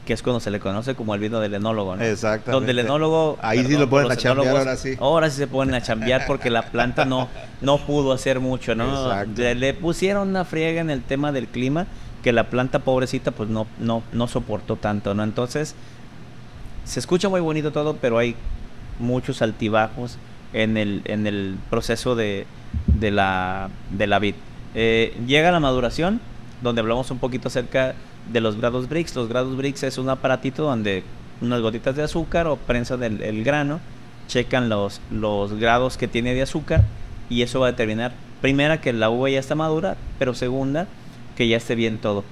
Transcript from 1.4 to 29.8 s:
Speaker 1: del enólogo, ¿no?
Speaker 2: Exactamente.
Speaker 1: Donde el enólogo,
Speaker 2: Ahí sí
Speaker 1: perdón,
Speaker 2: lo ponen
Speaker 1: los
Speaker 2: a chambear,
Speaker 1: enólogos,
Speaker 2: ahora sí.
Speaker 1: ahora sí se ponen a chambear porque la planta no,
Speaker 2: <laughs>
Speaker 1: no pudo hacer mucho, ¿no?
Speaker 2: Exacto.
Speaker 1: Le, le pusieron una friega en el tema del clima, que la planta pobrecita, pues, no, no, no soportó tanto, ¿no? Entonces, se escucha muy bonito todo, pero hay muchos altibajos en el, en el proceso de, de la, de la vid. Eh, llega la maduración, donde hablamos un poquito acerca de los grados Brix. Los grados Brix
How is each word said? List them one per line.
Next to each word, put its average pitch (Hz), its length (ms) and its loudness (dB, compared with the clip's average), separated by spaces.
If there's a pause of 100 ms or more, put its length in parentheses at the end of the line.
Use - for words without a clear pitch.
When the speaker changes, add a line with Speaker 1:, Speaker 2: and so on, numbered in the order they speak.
Speaker 1:
del 101 140 -2
enólogo, 101 420 -2
¿no? 110 60 -2
Speaker 2:
Exactamente. 110 500 0
Speaker 1:
Donde 131 200 2
el 123 80 2
enólogo, 156 600 2
Speaker 2:
Ahí 113 180 2
sí 127 60 4
Speaker 1:
perdón, 147 160 4
Speaker 2:
lo 127 100 4
ponen 139 180 6
Speaker 1:
los 127 40 2
Speaker 2:
a 120 80 -2
chambear, 131 260 4
Speaker 1:
enólogos, 135 200 4
Speaker 2:
ahora 131 100 -2
sí. 131 240 -4
Speaker 1:
ahora 156 300 4
sí 135 80 -6
se 143 80 0
ponen 135 280 0
a 117 80 0
chambear 120 440 0
porque 131 240 0
la 113 200 2
planta 123 360 2
no, 127 220 0 (160)
Speaker 2:
<laughs> - 180 -16
Speaker 1:
no 143 240 4
pudo 143 260 2
hacer 127 280 0
mucho, 127 340 -2
¿no? 120 160 0 (160)
Speaker 2:
Exacto. 104 340 -2
Speaker 1:
Le, 120 140 4
le 131 180 2
pusieron 190 560 0
una 185 160 0
friega 165 380 0
en 160 80 0
el 127 120 -2
tema 143 300 0
del 123 160 -2
clima, 135 380 0 (360)
que 123 100 4
la 113 180 4
planta 127 300 2
pobrecita, 131 500 0
pues, 110 180 -6
no, 110 180 -2 (120)
no, 113 240 0 (100)
no 117 160 0
soportó 110 480 -2
tanto, 104 380 -2
¿no? 104 80 0
Entonces, 123 520 -2 (1120)
se - 140 -6
escucha 175 300 0
muy 185 120 2
bonito 156 320 0
todo, 151 240 0
pero 117 220 2
hay 120 160 2 (640)
muchos 127 440 0
altibajos 110 760 0 (360)
en 110 240 2
el, 101 280 0
en 104 220 0
el 98 300 -2 (120)
proceso 117 480 0
de, 104 300 -2 (520)
de 107 120 2
la, 95 580 2 (220)
de 101 160 2
la 101 120 4
vid. 101 160 2 (400)
Eh, 113 420 4 (100)
llega 156 260 6
la 170 80 4
maduración, 139 600 2 (420)
donde 120 180 2
hablamos 117 300 0
un 127 80 -4
poquito 123 300 -2
acerca 131 460 0 (360)
de 117 100 2
los 110 160 2
grados 123 320 0
Brix. 156 260 -2
Los 120 140 -2
grados 131 280 0
Brix 135 260 -2